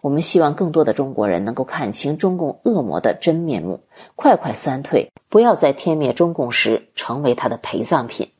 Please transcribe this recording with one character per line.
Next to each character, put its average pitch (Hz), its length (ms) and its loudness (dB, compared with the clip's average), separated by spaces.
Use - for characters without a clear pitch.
我 147 80 -2
们 147 120 2
希 - 180 4
望 151 140 4
更 170 180 -2
多 156 120 4
的 113 100 2
中 135 200 -2
国 107 140 0
人 92 180 0
能 113 100 -6
够 131 80 -4
看 131 280 -6
清 143 260 -4
中 185 200 0
共 160 260 -4
恶 196 200 2
魔 87 160 -2
的 - 200 0
真 170 160 2
面 151 280 -4
目， 90 160 -6
快 262 200 6
快 147 180 -6
三 139 300 -4
退， - 260 0
不 208 100 6
要 226 160 4
在 139 180 2
天 160 240 -2
灭 135 160 0
中 170 200 2
共 131 180 -4
时 - 420 0
成 - 300 -8
为 143 100 2
他 - 160 -2
的 117 80 -6
陪 - 240 -8
葬 156 240 0
品。 - 240 -10